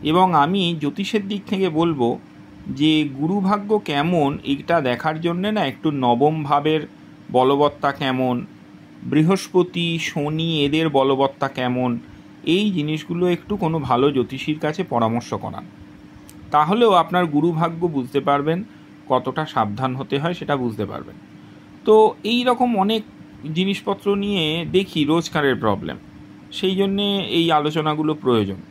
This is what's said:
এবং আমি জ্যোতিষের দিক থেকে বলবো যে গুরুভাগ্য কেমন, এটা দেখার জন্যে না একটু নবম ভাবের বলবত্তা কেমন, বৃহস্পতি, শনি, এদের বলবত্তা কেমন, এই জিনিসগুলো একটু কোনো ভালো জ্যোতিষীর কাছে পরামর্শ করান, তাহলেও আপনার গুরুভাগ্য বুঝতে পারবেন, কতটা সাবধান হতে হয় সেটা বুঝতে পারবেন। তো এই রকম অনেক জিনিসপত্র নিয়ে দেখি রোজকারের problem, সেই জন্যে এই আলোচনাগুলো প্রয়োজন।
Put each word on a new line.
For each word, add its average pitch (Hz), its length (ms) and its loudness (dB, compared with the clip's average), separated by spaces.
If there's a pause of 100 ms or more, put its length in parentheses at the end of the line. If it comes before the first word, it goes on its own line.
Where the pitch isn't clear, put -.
এবং 175 320 4
আমি 160 280 2 (180)
জ্যোতিষের 196 480 -4
দিক 202 180 -6
থেকে 190 220 -2
বলবো 156 400 0 (600)
যে 139 240 2 (220)
গুরুভাগ্য 196 640 0
কেমন, 156 640 0
এটা 147 360 -2
দেখার 135 400 -2
জন্যে 175 320 -2
না 208 140 0
একটু 135 240 -4
নবম 135 440 2 (100)
ভাবের 151 380 2 (500)
বলবত্তা 139 600 2
কেমন, 131 440 -2 (680)
বৃহস্পতি, 175 840 0 (100)
শনি, 156 520 -4 (140)
এদের 156 240 2
বলবত্তা 135 600 2
কেমন, 127 420 -2 (540)
এই 185 260 2
জিনিসগুলো 156 560 -4
একটু 180 300 -2
কোনো 165 220 -2
ভালো 131 320 2
জ্যোতিষীর 135 480 -2
কাছে 156 260 -4
পরামর্শ 117 500 -2
করান, - 300 -8 (880)
তাহলেও 196 420 4
আপনার 175 340 4
গুরুভাগ্য 165 600 0
বুঝতে 139 340 -2
পারবেন, 143 380 0 (500)
কতটা 127 380 -2
সাবধান 117 480 -2
হতে 135 240 -6
হয় 165 160 -2
সেটা 151 220 -4
বুঝতে 117 300 -4
পারবেন। - 300 -12 (680)
তো 214 100 6 (300)
এই 240 200 2
রকম 247 320 2
অনেক 208 260 0 (520)
জিনিসপত্র 196 520 -2 (100)
নিয়ে 202 280 0 (280)
দেখি 180 320 0
রোজকারের 151 520 2
problem, 95 400 0 (560)
সেই 190 240 -2
জন্যে 196 300 0 (180)
এই 165 280 0
আলোচনাগুলো 151 640 0
প্রয়োজন। 107 460 0 (100)